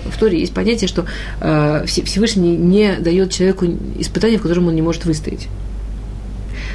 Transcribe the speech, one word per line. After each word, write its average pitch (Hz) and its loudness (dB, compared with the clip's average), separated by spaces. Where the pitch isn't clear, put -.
в - -6
Торе 196 4
есть 175 -2
понятие, 202 0
что, 175 -2
э, 151 2
Все-, - -2
Всевышний 190 2
не 185 4
даёт 175 2
человеку 190 2
испытания, 220 2
в 202 0
котором 175 2
он 165 2
не 160 2
может 165 0
выстоять. - -4